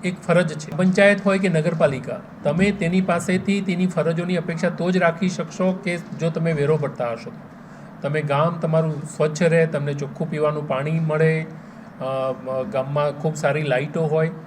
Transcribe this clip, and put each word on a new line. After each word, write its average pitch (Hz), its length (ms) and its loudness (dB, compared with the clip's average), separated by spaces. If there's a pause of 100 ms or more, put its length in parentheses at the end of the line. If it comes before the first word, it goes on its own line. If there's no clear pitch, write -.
એક 180 140 -6
ફરજ 165 360 2
છે. - 200 -8
પંચાયત 196 480 6
હોય 190 140 4
કે 190 100 2
નગરપાલિકા, 156 680 0 (240)
તમે 180 280 2
તેની 185 300 2
પાસેથી 185 600 0
તેની 180 260 0
ફરજોની 170 500 0
અપેક્ષા 165 320 -2
તો 170 220 -2
જ 185 60 2
રાખી 175 320 2
શકશો 185 540 -2
કે 175 140 -2
જો 160 320 -4
તમે 165 240 0
વેરો 151 240 2
ભરતા 127 340 -4
હશો. - 200 -10 (720)
તમે 156 200 0
ગામ 151 380 2
તમારું 160 440 0
સ્વચ્છ 156 400 0
રહે, 165 220 6
તમને 143 280 -2
ચોખ્ખું 143 360 -6
પીવાનું 151 380 0
પાણી 147 320 -2
મળે, 160 460 2 (560)
અ, - 20 -6
અ, 131 600 -2 (100)
ગામમાં 143 380 0
ખૂબ 147 240 -4
સારી 151 280 0
લાઇટો 143 380 0
હોય 160 300 2 (160)